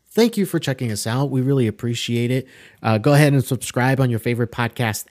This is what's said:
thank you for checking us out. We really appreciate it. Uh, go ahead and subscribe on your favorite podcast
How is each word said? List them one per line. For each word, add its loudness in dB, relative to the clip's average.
thank 2
you 0
for -2
checking -4
us -6
out. -2
We 0
really 2
appreciate -2
it. -4
Uh, 2
go 2
ahead 6
and 2
subscribe -2
on 2
your -2
favorite -2
podcast -2